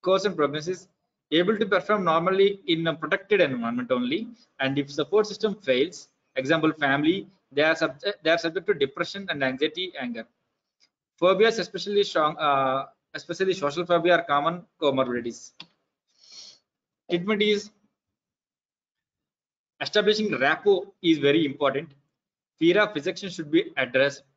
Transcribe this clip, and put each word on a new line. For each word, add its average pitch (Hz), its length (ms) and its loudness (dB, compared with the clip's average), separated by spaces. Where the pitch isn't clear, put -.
Course 190 240 2
and 185 100 -4
prognosis, 151 520 -4
able 180 260 2
to 220 80 0
perform 202 400 0
normally 190 640 2
in 165 200 0
a 165 80 -2
protected 185 460 -2
environment 123 500 -2
only, 127 380 -2
and 135 200 -2
if 139 120 -4
support 208 360 0
system 208 280 -4
fails, - 540 -2
example 156 360 0
family, 151 540 0
they 143 100 0
are 160 120 2
subject, 165 480 -4
they 156 80 2
are 170 80 2
subject 165 280 -6
to 202 80 0
depression 165 560 -6
and 147 120 -4
anxiety, 151 560 -4
anger. 120 280 -10
Phobias, 202 420 4
especially 196 460 -2
strong, 160 320 0
uh, 135 500 0
especially 175 400 -2
social 165 320 -4
phobia, 175 320 4
are 170 60 -2
common 156 380 -2
comorbidities. 123 720 -2
Treatment 196 320 -2
is 208 280 0
establishing 208 480 0
rapport 165 480 2
is 165 160 4
very 143 260 4
important. 139 440 -2
Fear 180 220 4
of 208 120 -2
rejection 180 340 -6
should 156 220 -10
be 160 260 2
addressed. 131 460 0